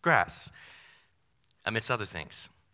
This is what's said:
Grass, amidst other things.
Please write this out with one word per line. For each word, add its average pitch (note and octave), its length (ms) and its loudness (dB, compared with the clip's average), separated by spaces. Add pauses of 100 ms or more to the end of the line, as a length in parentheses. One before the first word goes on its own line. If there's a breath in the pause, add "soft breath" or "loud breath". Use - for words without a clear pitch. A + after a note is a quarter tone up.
Grass, - 500 2 (1160 loud breath)
amidst A2 240 -2
other A2 160 -2
things. - 420 -10 (260)